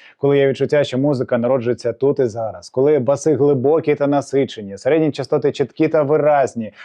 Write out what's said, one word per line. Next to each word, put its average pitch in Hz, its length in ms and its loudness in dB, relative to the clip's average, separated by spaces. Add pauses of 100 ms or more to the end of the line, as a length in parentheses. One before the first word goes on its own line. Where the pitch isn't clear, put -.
(180)
Коли 143 200 2
є 139 100 4
відчуття, 135 360 0
що 123 140 -4
музика 131 400 0
народжується 120 540 -2
тут 135 260 0
і 135 80 2
зараз, 110 440 -8
коли 139 280 2
баси 139 360 0
глибокі 143 600 2
та 143 120 -2
насичені, 131 720 -2
середні 156 340 0
частоти 143 400 -2
чіткі 151 360 -2
та 156 140 2
виразні, 143 720 0 (120)